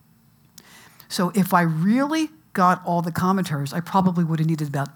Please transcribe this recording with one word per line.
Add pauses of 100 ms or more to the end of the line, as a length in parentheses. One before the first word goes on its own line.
(1080)
So
if
I
really (240)
got
all
the
commentaries,
I
probably
would
have
needed
about